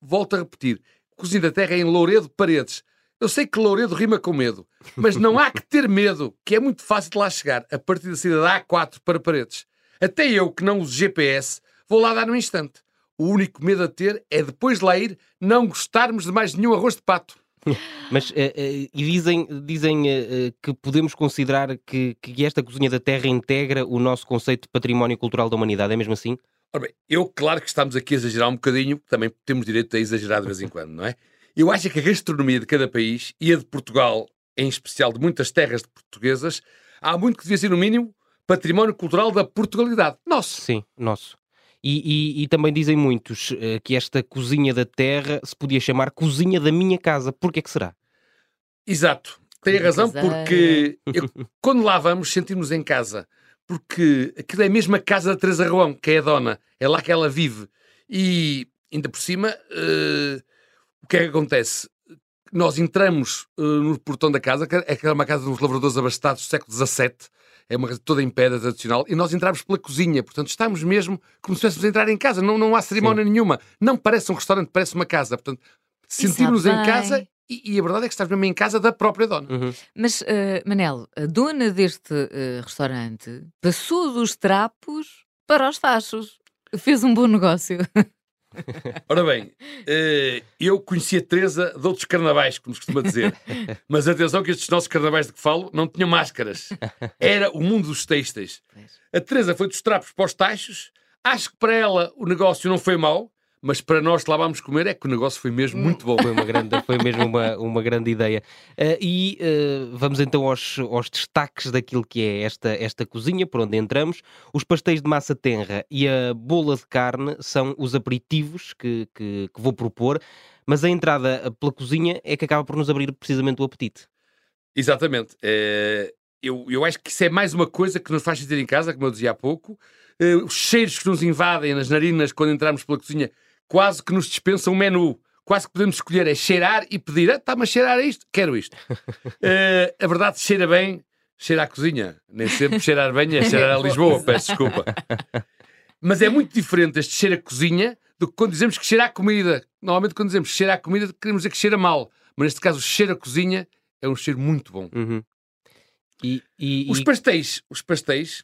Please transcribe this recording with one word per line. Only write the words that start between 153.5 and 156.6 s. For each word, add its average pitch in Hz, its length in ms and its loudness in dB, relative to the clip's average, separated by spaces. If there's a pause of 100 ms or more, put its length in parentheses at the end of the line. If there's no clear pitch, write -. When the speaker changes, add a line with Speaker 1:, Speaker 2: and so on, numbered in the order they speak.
Speaker 1:
é 131 60 -4
um 135 80 -2
cheiro 127 240 -6
muito 147 320 -2
bom. 92 220 -12
Speaker 2:
Uhum. 113 300 -4 (1000)
E, 127 180 -4 (160)
e, 139 320 -4